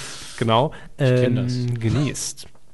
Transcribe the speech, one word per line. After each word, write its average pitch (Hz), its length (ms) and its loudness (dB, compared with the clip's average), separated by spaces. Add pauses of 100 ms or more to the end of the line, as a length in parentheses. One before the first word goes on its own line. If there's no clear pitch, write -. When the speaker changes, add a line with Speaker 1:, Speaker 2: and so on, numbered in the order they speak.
(380)
Speaker 1:
Genau, 117 340 4 (260)
Speaker 2:
Ich 143 60 2
kenn 127 320 4
Speaker 1:
ähm, 123 80 2 (300)
Speaker 2:
das. 117 60 -4
Speaker 1:
genießt. - 680 0 (280)